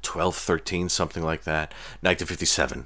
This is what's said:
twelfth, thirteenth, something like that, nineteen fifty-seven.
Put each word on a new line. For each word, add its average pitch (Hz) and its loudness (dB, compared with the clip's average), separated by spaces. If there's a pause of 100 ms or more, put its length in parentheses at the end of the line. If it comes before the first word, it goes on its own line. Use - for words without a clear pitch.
twelfth, 87 0
thirteenth, 87 0
something 85 0
like 80 -2
that, 78 0 (300)
nineteen 87 4
fifty-seven. 78 0